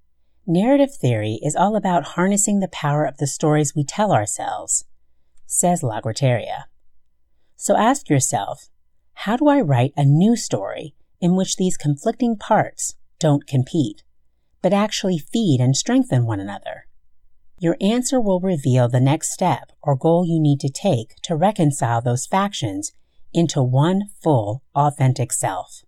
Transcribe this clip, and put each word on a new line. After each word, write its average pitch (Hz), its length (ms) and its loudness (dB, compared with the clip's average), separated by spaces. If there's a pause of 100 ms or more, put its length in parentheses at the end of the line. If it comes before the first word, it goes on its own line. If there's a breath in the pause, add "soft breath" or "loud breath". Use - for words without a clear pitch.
(480)
Narrative 254 480 2
theory 110 480 -2
is 147 120 -2
all 202 200 2
about 190 400 0
harnessing 202 460 0
the 180 80 -2
power 147 340 0
of - 140 -6
the 143 100 -2
stories 151 480 0
we 147 80 0
tell 202 300 0
ourselves, - 720 -4 (600)
says 175 360 0
LaGuerteria. 113 840 -2 (960)
So - 180 0
ask 233 340 2
yourself, 131 600 -2 (440)
"How 214 220 -4
do 294 140 2
I 285 100 4
write 139 380 2
a 143 80 2
new 175 320 6
story - 580 -6 (240)
in 180 160 2
which 185 220 -2
these 185 200 0
conflicting 226 600 -2
parts - 580 -2 (240)
don't 147 260 2
compete, - 580 -2 (580)
but 185 120 0
actually 196 440 0
feed 156 420 0
and 127 160 2
strengthen 233 500 0
one 110 140 -2
another?" - 480 -12 (720)
Your 170 200 0
answer 247 400 0
will 196 200 0
reveal 135 500 0
the 123 100 0
next 139 320 0
step - 400 -2 (120)
or 143 120 0
goal 170 300 2
you 165 140 0
need 147 220 2
to 143 80 -2
take 139 520 -4
to 170 140 -6
reconcile 147 640 0
those 123 240 -2
factions 190 640 -4 (400)
into 160 300 0
one 160 480 2 (140)
full, 127 400 0 (100)
authentic 135 580 0
self. - 560 -6